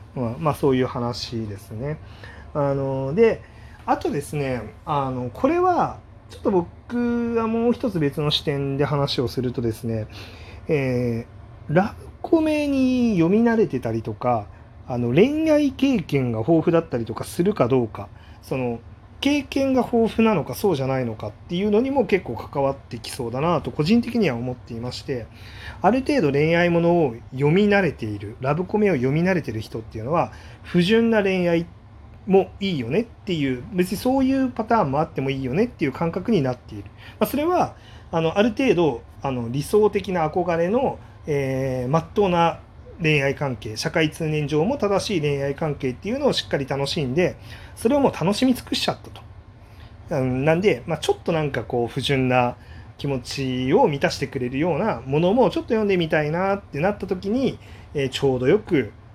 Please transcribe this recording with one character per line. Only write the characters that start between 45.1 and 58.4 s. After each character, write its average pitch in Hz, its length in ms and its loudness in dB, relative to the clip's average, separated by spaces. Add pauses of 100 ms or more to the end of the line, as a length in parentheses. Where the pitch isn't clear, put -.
い - 20 0
恋 143 220 0
愛 139 120 -2
関 147 220 -4
係 135 140 -4
っ 127 40 -4
て 190 140 -10
い 220 40 -2
う 262 60 -2
の 294 80 0
を 202 60 4
し - 120 -4
っ - 40 -16
か 175 80 0
り 139 100 -4
楽 139 220 -4
し 160 140 -4
ん 127 120 -2
で、 160 220 2 (400)
そ - 120 0
れ 285 80 4
を 285 40 4
も 262 100 4
う - 20 0
楽 190 220 0
し 254 100 0
み 254 100 4
尽 - 100 -6
く - 100 -6
し - 80 -4
ち - 60 -2
ゃ 170 40 0
っ - 80 -10
た - 100 -20
と。 - 1120 -12
う 131 40 0
ん、 131 200 -2
な 156 100 4
ん 170 60 2
で、 180 260 2
ま 165 100 -2
あ、 - 20 -8
ち - 120 0
ょ - 40 0
っ - 80 -12
と 180 100 0
な 160 100 0
ん 147 80 -2
か 127 140 -4
こ 120 200 -2
う、 113 40 -2
不 139 120 -6
純 131 280 2
な 123 280 2 (420)
気 - 80 -6
持 135 140 -2
ち 127 520 -2
を 233 160 6
満 143 120 -2
た 170 100 2
し - 80 -6
て 147 80 -4
く - 120 -8
れ 123 100 -2
る 131 100 -4
よ 160 180 0
う - 20 0
な 175 280 -2
も 143 140 2
の 175 120 4
も 233 180 4
ち - 80 -2
ょ - 20 0
っ - 20 -2
と - 80 -10
読 220 140 2
ん 202 40 2
で 196 80 2
み 165 120 0
た 156 140 2
い 147 80 -2
な 190 240 0
っ 196 80 -4
て - 180 -8
な 185 100 2
っ 202 80 -4
た 196 80 -8
時 185 240 -4
に、 226 280 0 (360)
え 143 100 0
ー、 135 60 0
ち - 140 -6
ょ 131 120 4
う - 20 -2
ど 127 80 0